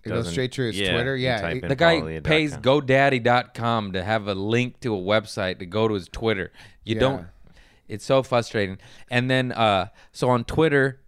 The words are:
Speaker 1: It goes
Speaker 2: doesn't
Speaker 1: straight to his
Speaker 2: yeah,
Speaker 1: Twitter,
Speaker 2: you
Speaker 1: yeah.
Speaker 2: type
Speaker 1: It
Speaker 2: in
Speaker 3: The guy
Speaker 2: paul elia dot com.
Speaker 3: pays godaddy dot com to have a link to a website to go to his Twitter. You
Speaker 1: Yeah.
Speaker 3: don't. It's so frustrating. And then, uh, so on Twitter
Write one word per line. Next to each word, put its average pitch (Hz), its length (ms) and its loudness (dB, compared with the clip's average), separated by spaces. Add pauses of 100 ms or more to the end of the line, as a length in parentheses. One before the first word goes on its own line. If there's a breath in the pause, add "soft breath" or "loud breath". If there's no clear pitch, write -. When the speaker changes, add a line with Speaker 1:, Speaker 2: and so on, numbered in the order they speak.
Speaker 1:
It - 60 -12
goes 90 120 -2
Speaker 2:
doesn't 87 120 -4
Speaker 1:
straight 127 200 -2
to 131 100 -4
his 107 180 -2
Speaker 2:
yeah, 92 120 0
Speaker 1:
Twitter, 123 220 0
Speaker 2:
you 127 100 -4
Speaker 1:
yeah. 120 180 0
Speaker 2:
type 85 140 -4
Speaker 1:
It 131 80 -6
Speaker 2:
in - 40 -6
Speaker 3:
The 135 80 0
guy 165 220 4
Speaker 2:
paul 80 100 -6
elia - 140 -6
dot - 80 -4
com. 156 80 4
Speaker 3:
pays 147 180 -2
godaddy 131 680 4
dot 123 320 2
com 113 380 -2
to 92 100 -4
have 104 240 0
a 101 80 -2
link 113 460 -2
to 117 140 -2
a 98 40 -2
website 101 600 -2
to 92 80 -12
go 107 200 0
to 110 80 2
his 90 140 -4
Twitter. 104 420 -4 (340 loud breath)
You 110 100 -2
Speaker 1:
Yeah. 110 60 -2
Speaker 3:
don't. 127 260 0 (640 soft breath)
It's 104 180 -12
so 135 160 4
frustrating. 110 560 -2 (320 loud breath)
And 123 200 0
then, 127 220 0
uh, 101 360 2 (240 soft breath)
so 127 180 0
on 123 140 2
Twitter 143 640 2